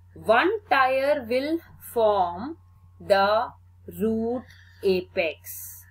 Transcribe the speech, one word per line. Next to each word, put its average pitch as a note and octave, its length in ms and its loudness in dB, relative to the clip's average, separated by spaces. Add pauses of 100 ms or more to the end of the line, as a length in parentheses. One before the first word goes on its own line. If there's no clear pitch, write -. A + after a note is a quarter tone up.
(140)
One A3+ 380 2 (180)
tier C4+ 580 2
will C#4+ 320 -2 (340)
form G#3 640 0 (440)
the G3+ 500 2 (480)
root A3+ 440 -2 (380)
apex F3+ 1080 -4